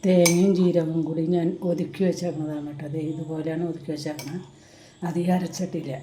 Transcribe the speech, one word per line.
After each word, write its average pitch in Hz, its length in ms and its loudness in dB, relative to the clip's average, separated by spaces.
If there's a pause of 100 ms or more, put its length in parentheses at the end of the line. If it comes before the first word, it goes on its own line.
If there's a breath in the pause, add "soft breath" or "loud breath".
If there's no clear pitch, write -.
തേങ്ങയും 180 560 6
ജീരകവും 165 480 4
കൂടി 160 160 -2 (140)
ഞാൻ 165 120 2 (200)
ഒതുക്കി 170 380 -2
വെച്ചേക്കുന്നതാണ് 151 640 -4
കേട്ടോ. 143 140 -12 (100)
ദേ 160 40 -4 (120)
ഇതുപോലെയാണ് 160 580 -6
ഒതുക്കി - 240 -8
വെച്ചേക്കുന്നത്, 151 460 -8 (680 loud breath)
അധികം 170 300 0
അരച്ചിട്ടില്ല. 170 640 -6